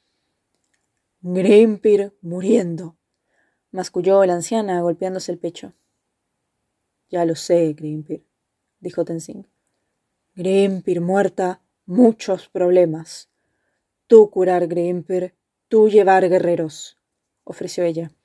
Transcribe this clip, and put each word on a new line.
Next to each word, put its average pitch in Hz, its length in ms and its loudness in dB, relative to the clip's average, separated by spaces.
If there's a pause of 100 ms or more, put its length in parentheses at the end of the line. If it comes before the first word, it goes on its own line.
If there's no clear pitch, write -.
(1200)
«Grimpir 202 1000 2
muriendo», 180 760 -4 (720)
masculló 185 560 0
la 180 80 0
anciana 185 480 -4
golpeándose 185 500 -6
el 170 60 -10
pecho. 180 340 -12 (1400)
«Ya 175 160 -2
lo 165 100 -2
sé, 170 380 0
Grimpir», 151 540 -12 (540)
dijo 175 260 -6
Tenzin. 170 400 -12 (880)
«Grimpir 190 680 -2
muerta, 185 640 -4 (240)
muchos 214 640 0
problemas. 175 840 0 (760)
Tú 214 220 8
curar, 180 380 0
Grimpir, 175 680 -6 (340)
tú 220 200 4
llevar 190 400 4
guerreros», 170 680 -2 (460)
ofreció - 400 -8
ella. 165 260 -4 (140)